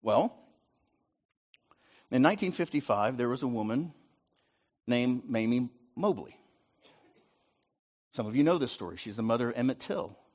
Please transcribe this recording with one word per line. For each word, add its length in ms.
Well, 360
in 100
nineteen 320
fifty-five, 640
there 100
was 160
a 40
woman 460
named 420
Mamie 400
Mobley. 400
Some 120
of 100
you 80
know 140
this 140
story. 260
She's 180
the 80
mother 260
of 60
Emmett 240
Till 380